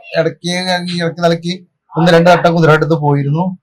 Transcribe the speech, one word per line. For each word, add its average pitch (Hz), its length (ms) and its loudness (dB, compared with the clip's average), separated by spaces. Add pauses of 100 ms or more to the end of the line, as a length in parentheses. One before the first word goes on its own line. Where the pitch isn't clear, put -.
(180)
ഇടയ്ക്ക് 165 300 -4
ഇടയ്ക്ക് 175 760 -4
നിലയ്ക്ക് 170 400 -4 (320)
ഒന്ന് 170 160 2
രണ്ട് 170 180 6
വട്ടം 170 240 4
കുതിരയെടുത്ത് 156 380 2
പോയിരുന്നു. 147 720 -2